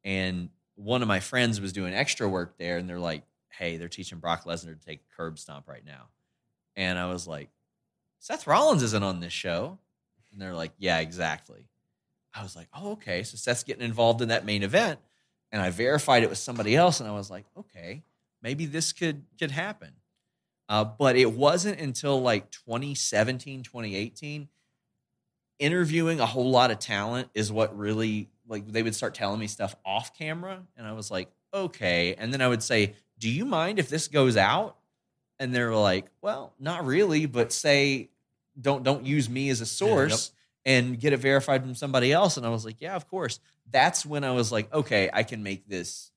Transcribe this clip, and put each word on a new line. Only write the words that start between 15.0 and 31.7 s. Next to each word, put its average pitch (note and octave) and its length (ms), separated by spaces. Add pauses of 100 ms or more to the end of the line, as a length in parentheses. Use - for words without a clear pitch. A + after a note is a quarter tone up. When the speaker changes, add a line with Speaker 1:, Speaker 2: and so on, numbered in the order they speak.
Speaker 1:
And G#2+ 80
I F2+ 80
verified B2 540
it G#2+ 60
was - 100
somebody A#2 380
else. E3+ 240
And A2 80
I - 40
was G2+ 160
like, G2 160 (120)
"Okay, G#2+ 460 (380)
maybe C#3 240
this D#3 280
could, D3+ 320 (120)
could D3+ 140
happen." E3 400 (800)
Uh, G#2+ 160
but B2 320
it A#2+ 160
wasn't E3 480
until, C#3 400
like, A2+ 280
twenty C3+ 460
seventeen, B2+ 680
twenty A#2 360
eighteen, C#3+ 500 (1120)
interviewing E3 640
a A#2 40
whole B2 240
lot B2+ 220
of G#2 80
talent A2+ 540
is G#2+ 180
what G#2+ 260
really, G#2+ 520 (180)
like, G#2+ 240
they A2+ 100
would A2+ 140
start - 180
telling G2+ 260
me G#2+ 80
stuff G#2 280 (100)
off G2+ 320
camera. F3 460 (140)
And A2+ 100
I G#2+ 60
was G#2+ 180
like, F#2 180 (240)
"Okay." F2+ 640